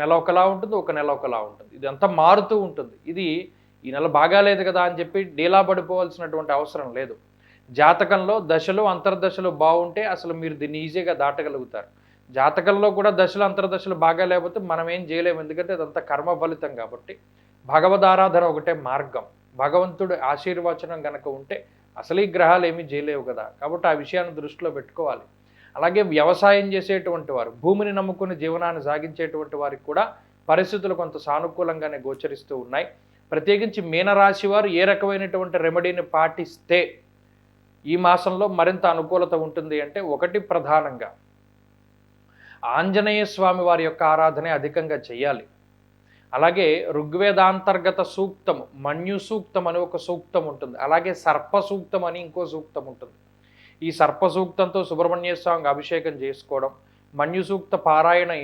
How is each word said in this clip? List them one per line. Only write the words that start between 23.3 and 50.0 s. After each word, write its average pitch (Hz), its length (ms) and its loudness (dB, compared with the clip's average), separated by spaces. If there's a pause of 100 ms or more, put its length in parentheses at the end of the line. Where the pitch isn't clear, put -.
కదా, 113 140 -8 (160)
కాబట్టి 170 300 -2
ఆ 156 120 4
విషయాన్ని 175 380 -6
దృష్టిలో 147 360 -8
పెట్టుకోవాలి. 139 480 -8 (520)
అలాగే 180 260 2 (120)
వ్యవసాయం 190 600 6
చేసేటువంటి 180 640 -4
వారు, 117 140 -4 (120)
భూమిని 202 360 2
నమ్ముకుని 185 440 -6
జీవనాన్ని 165 460 -4
సాగించేటువంటి 156 760 -6
వారికి 139 260 -8
కూడా 165 160 0 (460)
పరిస్థితులు 185 500 0
కొంత 165 240 -6
సానుకూలంగానే 160 800 -4
గోచరిస్తూ 135 500 -10 (100)
ఉన్నాయి. 151 220 -4 (460)
ప్రత్యేకించి 202 500 0 (100)
మీనరాశి 196 600 4
వారు 208 180 2 (100)
ఏ 185 120 6
రకమైనటువంటి 190 760 -2
రెమెడీని 175 380 0 (100)
పాటిస్తే 165 640 0 (1040)
ఈ 156 200 -2
మాసంలో 180 420 2 (120)
మరింత 180 260 2 (100)
అనుకూలత 175 400 -2 (120)
ఉంటుంది 156 400 -6
అంటే, 147 140 -10 (140)
ఒకటి 175 240 -2 (140)
ప్రధానంగా 143 580 -2 (1700)
ఆంజనేయ 208 460 2 (100)
స్వామి 185 340 2
వారి 170 200 4
యొక్క 160 160 -4 (100)
ఆరాధనే 160 460 2
అధికంగా 151 380 -4 (120)
చేయాలి. 127 340 -4 (960)
అలాగే 170 320 4 (300)
ఋగ్వేదాంతర్గత 190 1040 2 (140)
సూక్తము, 190 480 -4 (240)
మన్యు 170 300 -4 (100)
సూక్తం 196 440 -4
అని 170 160 -2
ఒక 175 200 -8